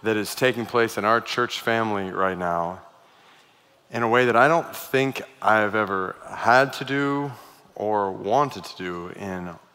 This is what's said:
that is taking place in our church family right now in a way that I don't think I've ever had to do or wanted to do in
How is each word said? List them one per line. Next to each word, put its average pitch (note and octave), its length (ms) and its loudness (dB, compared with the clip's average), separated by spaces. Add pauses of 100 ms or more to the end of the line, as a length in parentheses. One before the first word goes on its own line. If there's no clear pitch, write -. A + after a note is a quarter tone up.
that A2 120 2
is G#2 200 -4
taking A#2+ 320 0
place A#2 320 0
in G2+ 60 -2
our A2+ 140 4
church - 400 -4
family G#2+ 520 0
right F#2 260 0
now F2 440 -2 (1080)
in A#2+ 140 -4
a A2+ 40 2
way B2 180 6
that A#2 100 4
I B2 120 8
don't E3 280 0
think C3+ 480 -2 (180)
I've G#2+ 320 4
ever G2 420 -2 (140)
had B2 440 4
to C#3 120 -8
do C#3 460 -2 (420)
or G#2 380 -2
wanted A#2+ 520 0
to - 140 -16
do F2 380 -8
in F#2 340 -8 (260)